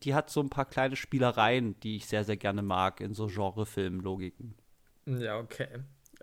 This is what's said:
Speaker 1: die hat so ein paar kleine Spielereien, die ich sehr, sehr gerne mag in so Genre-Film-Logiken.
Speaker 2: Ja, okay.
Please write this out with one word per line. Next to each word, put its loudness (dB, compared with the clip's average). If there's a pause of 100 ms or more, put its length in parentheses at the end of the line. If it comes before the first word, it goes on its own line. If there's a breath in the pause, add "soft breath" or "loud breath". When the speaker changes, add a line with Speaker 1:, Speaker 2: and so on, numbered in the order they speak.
Speaker 1:
die 0
hat 2
so 2
ein -2
paar 0
kleine 0
Spielereien, 4
die -4
ich -10
sehr, 2
sehr 0
gerne 0
mag 2
in -4
so -2
Genre-Film-Logiken. -4 (520)
Speaker 2:
Ja, -2
okay. -6 (540)